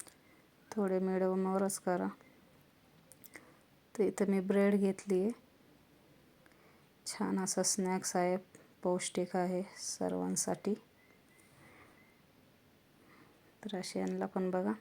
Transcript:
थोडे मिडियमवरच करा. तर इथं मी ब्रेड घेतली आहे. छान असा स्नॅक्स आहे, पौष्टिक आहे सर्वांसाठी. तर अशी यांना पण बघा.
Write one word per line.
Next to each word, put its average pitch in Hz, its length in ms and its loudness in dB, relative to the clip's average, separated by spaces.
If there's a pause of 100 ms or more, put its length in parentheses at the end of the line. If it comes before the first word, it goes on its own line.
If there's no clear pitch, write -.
(720)
थोडे 190 280 2
मिडियमवरच 190 800 0
करा. 185 300 0 (1900)
तर - 80 2
इथं 196 280 2
मी 196 100 2
ब्रेड 202 340 4
घेतली 196 460 2
आहे. 202 100 2 (1800)
छान 196 320 -2
असा 185 240 0
स्नॅक्स 185 540 0
आहे, 180 200 2 (460)
पौष्टिक 180 540 0
आहे 180 260 0 (140)
सर्वांसाठी. 180 1000 -2 (3000)
तर 208 160 -6
अशी 185 200 -6
यांना 185 280 0
पण 190 240 0
बघा. 185 300 2